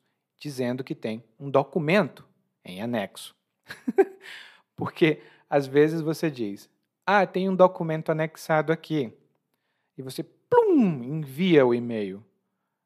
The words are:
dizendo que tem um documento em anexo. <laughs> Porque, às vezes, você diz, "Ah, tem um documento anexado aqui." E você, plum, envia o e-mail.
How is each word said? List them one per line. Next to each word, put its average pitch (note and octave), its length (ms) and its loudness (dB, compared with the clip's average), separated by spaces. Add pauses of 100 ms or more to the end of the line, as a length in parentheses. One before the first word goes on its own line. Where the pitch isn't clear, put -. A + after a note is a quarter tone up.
(380)
dizendo B2+ 460 -6
que E3 100 -8
tem A#2 300 -10 (140)
um C#3+ 120 -10
documento D3 760 -4 (380)
em F#2 180 -12
anexo. A#2 520 -8 (320)
<laughs> - 1120 -6
Porque, - 460 0 (260)
às C#3+ 180 0
vezes, D3 340 4
você D#3+ 300 -2
diz, G#2+ 400 -10 (340)
"Ah, G3 220 4
tem F#3 220 -2
um F#3+ 80 -2
documento E3+ 540 2
anexado D#3 600 0
aqui." D#3 400 -4 (840)
E C#3+ 60 -14
você, C3 200 -10
plum, D4 800 2
envia D3 640 2
o A#2+ 80 4
e-mail. A2 500 -6 (600)